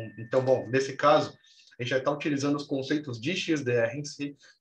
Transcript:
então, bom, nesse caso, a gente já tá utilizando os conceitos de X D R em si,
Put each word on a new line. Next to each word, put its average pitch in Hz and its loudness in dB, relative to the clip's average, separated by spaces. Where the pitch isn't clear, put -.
então, 127 0
bom, 127 2
nesse 135 0
caso, 147 4
a 120 -10
gente 120 -4
já 131 2
tá 139 0
utilizando 147 0
os 143 -6
conceitos 135 -4
de 160 -2
X 160 -2
D 123 0
R 117 2
em 147 -8
si, 143 -8